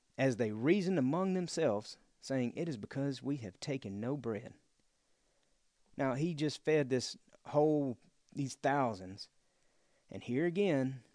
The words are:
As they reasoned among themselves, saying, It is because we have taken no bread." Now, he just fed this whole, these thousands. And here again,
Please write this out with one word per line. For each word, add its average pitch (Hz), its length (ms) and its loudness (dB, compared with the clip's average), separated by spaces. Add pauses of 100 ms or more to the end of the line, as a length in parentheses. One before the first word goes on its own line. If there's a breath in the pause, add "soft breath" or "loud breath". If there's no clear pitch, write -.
(180)
As 127 200 2
they 110 140 0
reasoned 170 480 2
among 170 340 2
themselves, 160 640 0 (220)
saying, 127 360 -2
It - 120 -4
is 143 100 -4
because 135 440 -4
we 135 160 -2
have 110 220 -10
taken 104 400 -6
no 127 180 -2
bread." 113 360 -6 (1400)
Now, 135 200 0
he 160 180 -2
just 147 300 -4
fed 151 260 4
this 127 280 0 (280)
whole, 147 520 4 (360)
these 139 220 -4
thousands. 110 720 0 (800)
And - 140 -10
here 131 220 0
again, 151 580 2 (120)